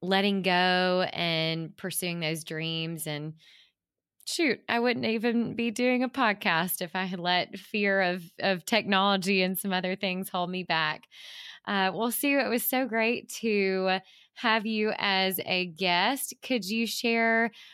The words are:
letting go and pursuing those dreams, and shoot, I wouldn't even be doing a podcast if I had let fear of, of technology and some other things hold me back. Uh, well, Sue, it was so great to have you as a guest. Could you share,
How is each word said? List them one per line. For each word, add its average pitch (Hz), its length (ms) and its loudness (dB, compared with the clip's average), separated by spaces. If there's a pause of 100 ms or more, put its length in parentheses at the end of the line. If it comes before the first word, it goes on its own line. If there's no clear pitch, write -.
letting 196 400 2
go 180 680 4
and 160 640 -2
pursuing 170 440 -4
those 160 240 -2
dreams, 160 640 -6
and 151 280 -6 (920)
shoot, 302 420 0
I 233 120 0
wouldn't 240 260 0
even 226 480 0
be 233 160 -2
doing 247 320 2
a 254 60 0
podcast 196 720 0
if 175 120 -6
I 185 100 -2
had 185 160 -6
let 180 380 0
fear 196 420 0
of, 180 220 0 (160)
of 185 260 -2
technology 196 800 2
and 185 160 0
some 196 140 -4
other 185 240 -2
things 185 320 -4
hold 180 220 -2
me 185 120 -4
back. 160 460 -2 (580)
Uh, 190 280 2
well, 233 160 0
Sue, 285 280 2
it 226 100 2
was 233 160 0
so 262 220 0
great 226 420 0 (120)
to 190 580 2 (360)
have 220 320 2
you 214 300 0
as 190 480 2
a 180 220 0
guest. 180 680 0 (100)
Could 240 220 -2
you 226 220 0
share, 226 640 2 (240)